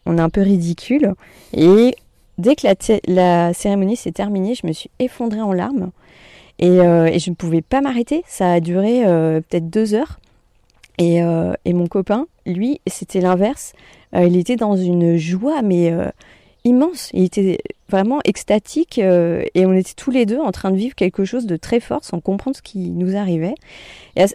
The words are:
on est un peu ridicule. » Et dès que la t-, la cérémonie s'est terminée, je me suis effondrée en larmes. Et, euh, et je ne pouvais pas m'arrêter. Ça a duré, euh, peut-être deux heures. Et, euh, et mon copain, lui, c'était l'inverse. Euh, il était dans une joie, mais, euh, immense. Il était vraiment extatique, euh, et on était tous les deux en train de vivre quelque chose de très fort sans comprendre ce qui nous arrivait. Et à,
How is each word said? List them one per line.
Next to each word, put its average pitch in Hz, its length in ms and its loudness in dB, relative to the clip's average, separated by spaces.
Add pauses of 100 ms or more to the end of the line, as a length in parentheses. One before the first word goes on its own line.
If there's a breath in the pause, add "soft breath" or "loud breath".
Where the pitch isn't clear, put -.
on 170 140 0
est - 20 2
un 165 80 2
peu 196 120 0
ridicule. » 196 760 0 (380 loud breath)
Et 208 420 6 (420)
dès 226 180 2
que 269 120 -2
la 196 80 4
t-, - 320 0
la 175 440 4
cérémonie 202 440 -2
s'est - 160 -8
terminée, 202 420 -4
je - 140 -8
me 160 60 -2
suis - 260 -16
effondrée 233 420 -4
en 202 120 -2
larmes. 190 360 -4 (720 loud breath)
Et, 180 220 6
euh, 170 260 6
et 165 100 0
je 175 140 -4
ne 170 40 -6
pouvais 165 280 -2
pas 269 180 -2
m'arrêter. 269 460 -2
Ça 180 240 -2
a 175 80 4
duré, 196 480 0
euh, 160 340 2
peut-être 165 300 -4
deux 214 240 0
heures. 262 240 -4 (800)
Et, 170 240 2
euh, 170 300 -2 (120)
et 180 80 0
mon 175 140 0
copain, 208 400 -2 (180)
lui, 208 400 -4
c'était - 360 -6
l'inverse. 185 520 0 (420 soft breath)
Euh, 180 120 4
il 180 100 4
était 185 180 0
dans 208 220 0
une 175 400 2
joie, 185 440 -2
mais, 175 300 2
euh, 170 180 -4 (540 soft breath)
immense. 262 500 0
Il 185 100 2
était 190 360 0 (300)
vraiment 214 340 0
extatique, - 720 -2
euh, 180 460 2 (120)
et 185 100 4
on 185 80 4
était 185 200 0
tous - 160 -10
les 247 160 2
deux 220 140 -2
en 247 140 -2
train - 180 -4
de 190 60 0
vivre 233 180 -6
quelque 190 300 -2
chose 240 200 -4
de 175 120 -4
très 233 240 -2
fort - 220 -6
sans 170 180 -8
comprendre 208 340 -4
ce - 60 -20
qui 180 300 -10
nous 180 260 -4
arrivait. 180 380 -4 (600 loud breath)
Et - 80 4
à, 294 120 6